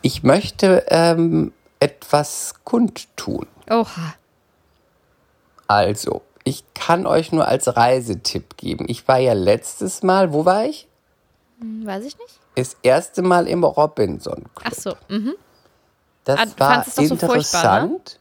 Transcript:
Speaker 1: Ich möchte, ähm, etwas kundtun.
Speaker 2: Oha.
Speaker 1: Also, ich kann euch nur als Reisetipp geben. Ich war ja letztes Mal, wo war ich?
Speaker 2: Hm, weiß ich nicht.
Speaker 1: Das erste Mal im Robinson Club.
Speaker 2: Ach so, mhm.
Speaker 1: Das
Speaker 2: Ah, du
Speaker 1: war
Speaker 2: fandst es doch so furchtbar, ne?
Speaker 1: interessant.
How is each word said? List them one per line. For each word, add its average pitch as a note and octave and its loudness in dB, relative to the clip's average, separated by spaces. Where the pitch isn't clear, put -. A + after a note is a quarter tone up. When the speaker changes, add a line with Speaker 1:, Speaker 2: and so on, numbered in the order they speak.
Speaker 1:
Ich - -2
möchte, F#3 2
ähm, E3 2
etwas - -2
kundtun. - -4
Speaker 2:
Oha. F#3+ -2
Speaker 1:
Also, G#2 0
ich - -6
kann F3 0
euch - 0
nur D#3+ 0
als B2 -2
Reisetipp A#2+ -2
geben. - -8
Ich - -8
war C3 4
ja B2+ 2
letztes G2 -2
Mal, F#3 2
wo D#3 0
war G3+ 2
ich? D4+ -8
Speaker 2:
Hm, A3 -12
weiß G3+ -8
ich D4 -16
nicht. - -20
Speaker 1:
Das C3 -6
erste D3+ 2
Mal F3+ 2
im F3 0
Robinson - -2
Club. - -20
Speaker 2:
Ach - -14
so, - -10
mhm. G#3+ -6
Speaker 1:
Das C#3 0
Speaker 2:
Ah, A3+ 2
du - -10
Speaker 1:
war C#3 4
Speaker 2:
fandst A#3+ 0
es - 4
doch - 0
so E3+ -2
furchtbar, E3 0
ne? - -2
Speaker 1:
interessant. - -14